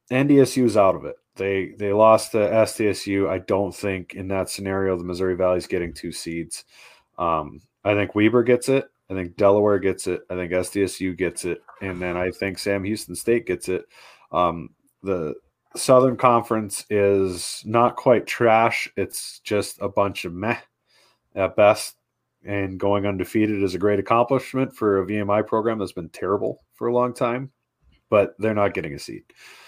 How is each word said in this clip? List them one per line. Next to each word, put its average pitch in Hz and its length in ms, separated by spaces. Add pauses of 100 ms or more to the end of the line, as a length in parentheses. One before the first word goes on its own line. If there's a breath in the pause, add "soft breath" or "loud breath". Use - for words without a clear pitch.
N 131 180
D 143 120
S 131 180
U 127 80
is 110 120
out 95 180
of 71 100
it. 76 100 (200)
They, 98 420
they 101 160
lost 110 380
to 113 80 (120)
S 110 240
D 107 120
S 95 180
U. 98 240
I 92 100
don't 95 340
think 95 420
in 95 140
that 95 200
scenario 95 480
the 85 60
Missouri 90 320
Valley's 90 320
getting 87 260
two 85 180
seeds. 82 540 (520 soft breath)
Um, 80 440 (220)
I 104 100
think 101 220
Weber 110 280
gets 123 260
it. 135 200 (200)
I 98 40
think 90 240
Delaware 104 420
gets 92 280
it. 87 220
I 90 60
think 90 160
S 90 200
D 101 120
S 92 160
U 92 140
gets 85 320
it. 85 160 (200)
And 92 200
then 90 160
I 90 140
think 95 260
Sam 98 260
Houston 101 320
State 117 300
gets 90 240
it. 92 160 (460 soft breath)
Um, 85 400 (320)
the 90 320 (400)
Southern 127 420
Conference 113 720
is 98 760
not 117 300
quite 120 300
trash. 113 720
It's - 420
just - 400
a 101 100
bunch 101 360
of 87 80
meh 104 240 (800)
at 95 200
best. 104 400 (480)
And 98 360
going 101 260
undefeated 104 560
is 92 140
a 87 40
great 101 200
accomplishment 127 760
for 104 220
a 92 80
V 104 120
M 101 120
I 107 140
program 110 340
that's 95 140
been 82 180
terrible 101 540 (100)
for 120 140
a 120 60
long 123 200
time, 127 380 (580)
but 101 300
they're 107 160
not 101 180
getting 80 220
a 71 40
seed. - 240 (440 soft breath)